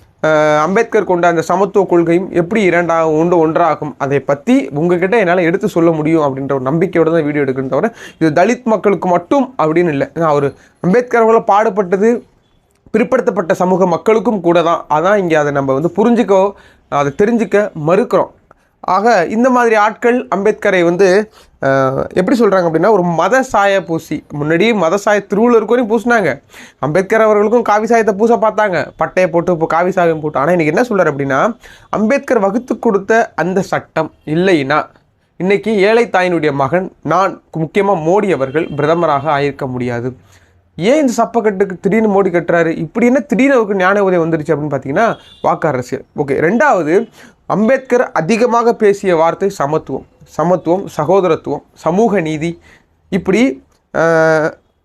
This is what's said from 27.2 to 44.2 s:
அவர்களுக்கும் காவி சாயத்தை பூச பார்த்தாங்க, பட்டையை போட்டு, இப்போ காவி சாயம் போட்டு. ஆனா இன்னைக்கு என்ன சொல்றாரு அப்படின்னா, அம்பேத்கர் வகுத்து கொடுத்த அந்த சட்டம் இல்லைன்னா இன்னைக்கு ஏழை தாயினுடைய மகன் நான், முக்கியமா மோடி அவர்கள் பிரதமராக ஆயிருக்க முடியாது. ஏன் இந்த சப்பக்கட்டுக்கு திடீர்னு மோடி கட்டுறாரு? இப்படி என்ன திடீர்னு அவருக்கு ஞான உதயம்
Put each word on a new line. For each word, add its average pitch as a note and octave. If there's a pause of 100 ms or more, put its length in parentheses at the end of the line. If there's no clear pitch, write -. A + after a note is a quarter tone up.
அவர்களுக்கும் G#3+
காவி G#3+
சாயத்தை A3
பூச A3
பார்த்தாங்க, G#3 (120)
பட்டையை F3+
போட்டு, E3+
இப்போ D#3+
காவி E3+
சாயம் E3+
போட்டு. D3+
ஆனா D3
இன்னைக்கு E3
என்ன B3
சொல்றாரு F#3+
அப்படின்னா, C#3+ (320)
அம்பேத்கர் B3+
வகுத்து G#3
கொடுத்த A3
அந்த F#3
சட்டம் D#3+ (140)
இல்லைன்னா D#3 (520)
இன்னைக்கு G3+
ஏழை G#3+
தாயினுடைய E3+
மகன் C#3 (120)
நான், F3 (180)
முக்கியமா G3
மோடி F3+
அவர்கள் C#3
பிரதமராக D3+
ஆயிருக்க C#3+
முடியாது. B2 (600)
ஏன் C4
இந்த A#3
சப்பக்கட்டுக்கு G3+
திடீர்னு G3+
மோடி F#3+
கட்டுறாரு? E3+
இப்படி E3
என்ன B3+
திடீர்னு C4
அவருக்கு G#3
ஞான G3
உதயம் F#3